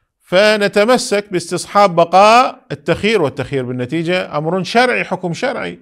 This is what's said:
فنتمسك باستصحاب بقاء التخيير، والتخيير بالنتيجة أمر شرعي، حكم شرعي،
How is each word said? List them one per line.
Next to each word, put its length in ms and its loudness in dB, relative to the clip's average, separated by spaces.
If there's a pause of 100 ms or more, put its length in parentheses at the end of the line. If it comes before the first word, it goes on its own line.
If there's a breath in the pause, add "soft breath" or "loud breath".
(200)
فنتمسك 1120 0
باستصحاب 640 0
بقاء 760 4
التخيير، 500 -2
والتخيير 420 -4
بالنتيجة 760 -6
أمر 240 -4
شرعي، 420 0
حكم 280 -6
شرعي، 500 -8